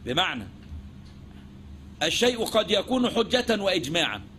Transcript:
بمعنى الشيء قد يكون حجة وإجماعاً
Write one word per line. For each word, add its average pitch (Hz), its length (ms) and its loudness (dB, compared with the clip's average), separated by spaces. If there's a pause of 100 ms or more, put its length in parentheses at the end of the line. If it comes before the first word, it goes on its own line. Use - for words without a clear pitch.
بمعنى 135 400 0 (1600)
الشيء 226 420 2
قد - 260 4
يكون 240 400 4
حجة 233 520 2
وإجماعاً 151 580 0 (180)